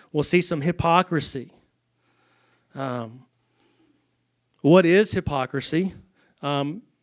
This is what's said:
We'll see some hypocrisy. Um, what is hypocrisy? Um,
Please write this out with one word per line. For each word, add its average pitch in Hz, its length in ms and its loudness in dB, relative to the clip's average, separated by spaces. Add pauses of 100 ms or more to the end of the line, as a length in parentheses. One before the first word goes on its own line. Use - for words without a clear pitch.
(120)
We'll 147 100 0
see 180 180 2
some 170 200 -2
hypocrisy. 170 880 0 (1200)
Um, 123 540 -10 (1300)
what 170 260 6
is 190 240 2
hypocrisy? 143 840 -4 (480)
Um, 143 420 -4 (200)